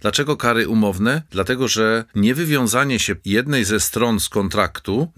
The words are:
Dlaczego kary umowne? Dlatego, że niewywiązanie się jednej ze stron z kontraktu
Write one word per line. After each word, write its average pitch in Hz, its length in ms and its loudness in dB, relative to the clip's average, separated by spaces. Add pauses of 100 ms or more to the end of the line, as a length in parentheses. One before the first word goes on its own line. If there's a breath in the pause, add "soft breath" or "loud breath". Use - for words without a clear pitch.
Dlaczego 143 360 -2
kary 113 320 0
umowne? 110 600 0
Dlatego, 120 380 -2
że 110 360 0 (100)
niewywiązanie 131 840 2
się 98 260 -2
jednej 123 400 0
ze 98 160 0
stron 113 400 0
z - 80 -4
kontraktu 101 880 -2